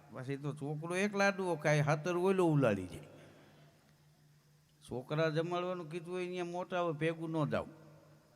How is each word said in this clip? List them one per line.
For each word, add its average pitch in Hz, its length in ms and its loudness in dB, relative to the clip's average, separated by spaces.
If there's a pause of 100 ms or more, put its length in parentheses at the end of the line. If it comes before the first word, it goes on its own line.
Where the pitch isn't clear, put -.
(120)
પછી 131 240 -6
તો 139 180 -6
છોકરો 156 420 -6
એક 202 200 0
લાડવો 190 400 2
ખાય, 151 240 4
હાતર 151 360 2
ઓલો 185 300 4
ઉલાળી 117 400 4
જાય. - 160 -12 (1900)
છોકરા 151 380 -2
જમાડવાનું 175 640 -2
કીધું 170 240 -8
હોય, 185 100 -4
અહીંયા 180 200 -4
મોટા 180 360 -4
હોય 175 120 0
ભેગું 160 380 -2
ન 156 200 0
જાવ. 90 160 0 (680)